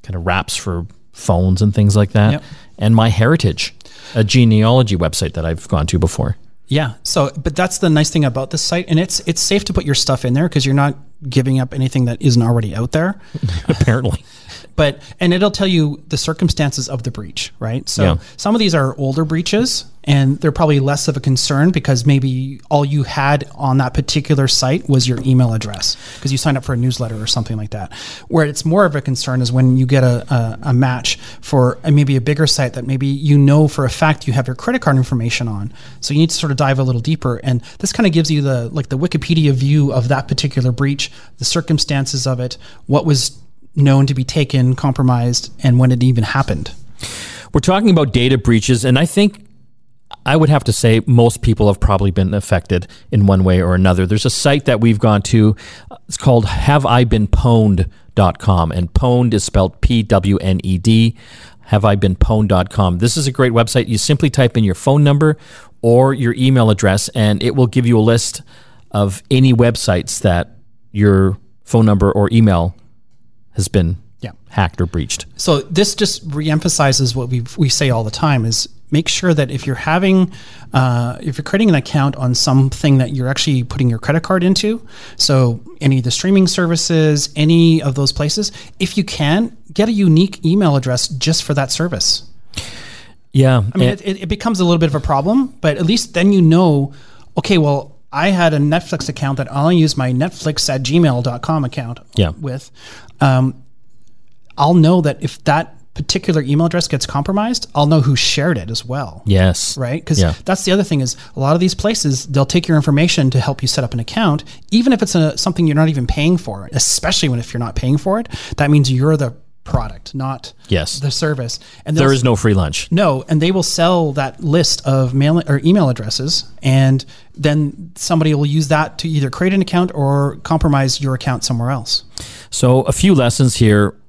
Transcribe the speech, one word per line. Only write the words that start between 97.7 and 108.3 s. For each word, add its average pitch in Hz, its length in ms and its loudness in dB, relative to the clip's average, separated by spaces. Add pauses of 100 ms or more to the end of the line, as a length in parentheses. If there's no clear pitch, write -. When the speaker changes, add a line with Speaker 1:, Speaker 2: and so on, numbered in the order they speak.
Speaker 2:
I 160 180 0
had 175 240 2
a 147 40 0
Netflix 156 520 -2
account 135 280 -4
that 135 140 -8
I 139 100 -4
only 170 160 4
used 156 200 2
my 127 160 -2
Netflix 156 600 -4
at - 80 -4
gmail 131 420 0
dot 120 180 -6
com 156 240 -2
account 120 340 -10 (160)
Speaker 1:
Yeah. 190 240 2
Speaker 2:
with. 135 320 -12 (480)
Um, 131 440 0 (920)
I'll 151 160 2
know 175 280 4
that 147 200 -2
if - 220 -10
that 156 320 -2 (180)
particular 160 480 -2
email 143 260 0
address 165 200 -2
gets - 180 -4
compromised, 202 720 -4
I'll 147 120 2
know 156 140 4
who 131 140 2
shared 147 420 0